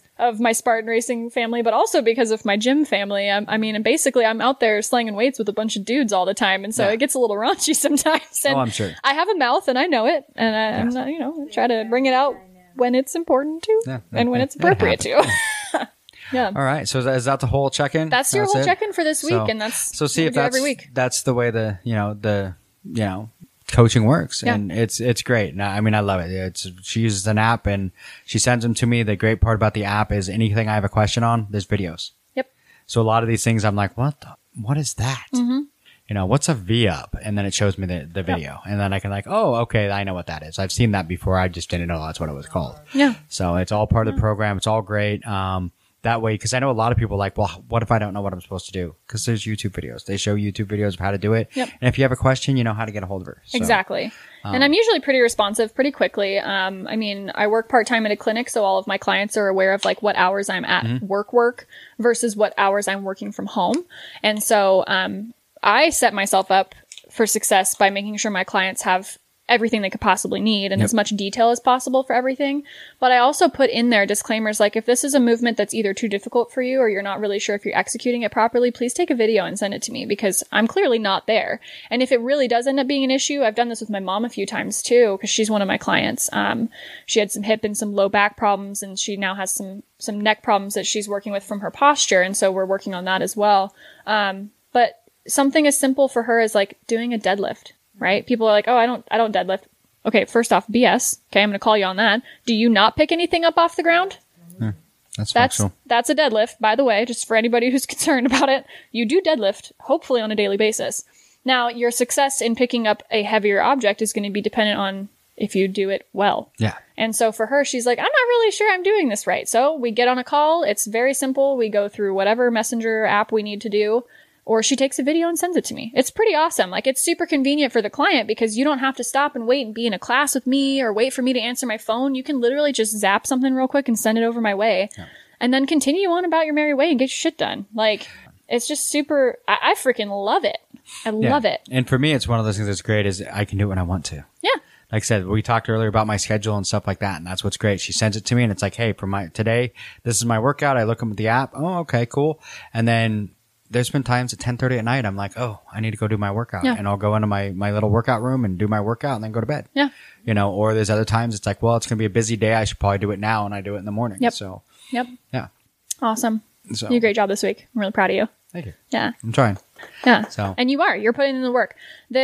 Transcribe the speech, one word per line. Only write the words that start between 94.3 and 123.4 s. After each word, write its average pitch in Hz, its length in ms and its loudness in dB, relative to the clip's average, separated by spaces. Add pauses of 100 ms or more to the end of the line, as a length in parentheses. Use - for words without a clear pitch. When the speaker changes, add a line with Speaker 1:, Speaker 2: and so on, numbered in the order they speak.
Speaker 1:
but 240 260 2 (260)
something 285 420 2
as 277 100 4
simple 269 320 2
for 240 140 -2
her 233 180 2
as, 214 120 2
like, 196 240 0 (100)
doing 233 260 -2
a 226 40 -2
deadlift. 196 540 -2 (280)
Right? 185 280 0
People 226 200 2
are 220 40 6
like, 208 160 4
"Oh, 247 100 4
I 233 80 6
don't, 240 240 -2
I 208 80 0
don't 220 160 2
deadlift." 190 280 -2 (440)
Okay, 220 200 2
first - 280 2
off, 190 160 4
B 233 160 4
S. 208 320 2 (140)
Okay, 196 100 4
I'm 208 80 2
gonna 202 80 -4
call 214 180 2
you 196 100 2
on 185 100 -2
that. 214 260 2 (240)
Do 233 80 0
you 226 160 4
not 214 260 4
pick 311 160 2
anything 339 320 0
up 330 140 2
off 339 180 4
the 359 60 0
ground? 349 360 0 (420)
Speaker 2:
Hmm. 113 100 -2 (480)
That's 107 160 -4
Speaker 1:
That's, 247 240 2
Speaker 2:
functional. 202 160 0 (140)
Speaker 1:
that's 240 240 2
a - 40 0
deadlift, 214 440 0
by 220 160 2
the 277 80 4
way, 226 220 2
just 240 220 -8
for 226 80 0
anybody 233 360 2
who's 262 140 0
<laughs> - 80 -12
concerned 262 340 0
about 262 220 2
it. 269 160 0 (260)
You 233 160 -2
do 302 120 2
deadlift, 269 600 0
hopefully 269 420 0
on 220 100 -4
a 214 40 -4
daily 196 220 0
basis. - 480 -2 (380)
Now, 247 260 0
your 240 200 -2
success 269 500 0
in 226 160 0
picking 240 300 0
up 214 240 2
a 214 140 0
heavier 208 400 2
object 233 400 2
is 208 100 -2
gonna 202 160 -4
be 202 120 -4
dependent 214 380 0
on 196 300 -6 (260)
if 208 200 -4
you 190 120 2
do 196 220 -2
it 196 240 -4
well. 196 460 0
Speaker 2:
Yeah. 110 140 0 (240)
Speaker 1:
And 220 180 -2
so 226 160 2
for 220 160 -4
her, 277 180 2
she's 247 220 -4
like, 240 100 2
"I'm - 60 -2
not 415 80 0 (160)
really 466 240 4
sure 415 200 0
I'm 370 120 0
doing 392 260 2
this 208 160 -4
right." - 240 -2
So 269 260 4
we 240 140 -2
get 240 180 2
on 254 120 2
a 247 40 -4
call. 302 400 2
It's 208 220 0
very 240 300 0
simple. 269 420 2
We 226 120 2
go 202 200 0
through 202 240 -2
whatever 220 380 2
messenger 220 540 0
app 208 260 2
we 220 100 2